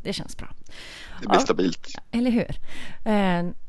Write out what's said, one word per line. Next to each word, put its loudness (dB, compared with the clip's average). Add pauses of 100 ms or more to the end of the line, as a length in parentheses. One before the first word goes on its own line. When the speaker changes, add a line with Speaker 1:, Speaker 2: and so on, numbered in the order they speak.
Speaker 1:
Det -4
känns -6
bra. -6 (720)
Speaker 2:
Det -4
blir 6
Speaker 1:
Ja, 8
Speaker 2:
stabilt. 2 (240)
Speaker 1:
eller 2
hur? 0 (540)
Eh, 2 (160)